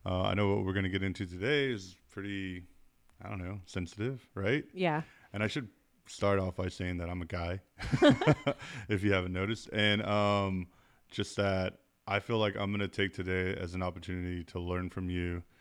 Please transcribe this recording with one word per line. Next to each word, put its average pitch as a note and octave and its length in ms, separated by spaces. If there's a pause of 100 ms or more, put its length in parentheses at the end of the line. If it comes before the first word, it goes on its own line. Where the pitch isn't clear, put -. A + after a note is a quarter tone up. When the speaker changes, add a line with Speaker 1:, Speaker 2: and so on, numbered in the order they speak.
Speaker 1:
uh, F#2 160
I G2 100
know G2+ 220
what G2+ 100
we're F#2+ 80
gonna F#2+ 160
get F#2+ 140
into F#2+ 240
today B2+ 440
is F#2+ 240 (140)
pretty, G2 540 (600)
I G2+ 60
don't F#2+ 160
know, G2 220
sensitive, G#2+ 680
right? G#2+ 380
Speaker 2:
Yeah. E3 300 (320)
Speaker 1:
And G2+ 80
I A2 40
should A#2+ 220 (380)
start G2+ 320
off F#2 180
by F#2 120
saying F2+ 300
that E2+ 100
I'm F2+ 140
a - 20
guy, F2 380 (400)
<laughs> - 0
Speaker 2:
<laughs> - 520 (360)
Speaker 1:
if G2 120
you G2+ 120
haven't F2+ 180
noticed. G2 400
And, G#2 300
um, G2+ 640 (440)
just - 260
that F#2+ 420 (280)
I G2+ 120
feel A#2 180
like G#2 200
I'm G2+ 140
gonna G2+ 180
take G2 260
today F#2 440
as F2 140
an F#2 100
opportunity F2+ 600
to F2+ 160
learn F2+ 300
from F#2 180
you, F2 340 (180)